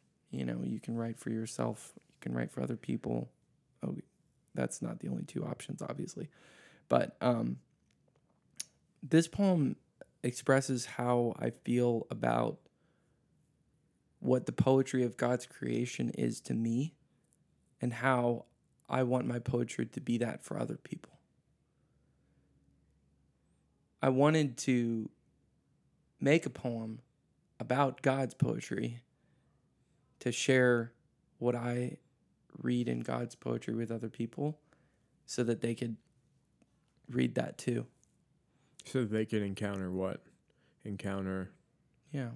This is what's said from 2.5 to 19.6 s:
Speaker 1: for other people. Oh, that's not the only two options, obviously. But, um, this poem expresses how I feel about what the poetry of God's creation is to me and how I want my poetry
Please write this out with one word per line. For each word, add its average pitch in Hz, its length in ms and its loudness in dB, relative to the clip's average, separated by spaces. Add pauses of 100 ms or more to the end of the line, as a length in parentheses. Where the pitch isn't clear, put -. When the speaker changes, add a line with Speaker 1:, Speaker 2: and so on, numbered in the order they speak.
Speaker 1:
for 127 100 -6
other 123 140 -2
people. 120 540 -4 (540)
Oh, - 120 -4 (580)
that's - 280 -4
not - 180 -8
the - 80 -8
only - 160 -6
two - 220 -6
options, - 360 -8
obviously. - 480 -8 (600)
But, 127 320 2
um, 120 380 0 (1400)
this 160 260 6
poem 180 480 4 (480)
expresses 135 600 2
how 123 540 2
I 120 120 0
feel 120 600 2
about 58 460 0 (1600)
what 123 260 2
the - 60 -2
poetry 131 520 4
of 117 120 -2
God's 123 300 0
creation 120 640 -2
is 113 320 -2
to - 120 -6
me 117 420 0 (840)
and 123 140 -2
how 120 520 2 (440)
I 131 140 2
want 123 220 2
my 120 140 -2
poetry 120 460 -2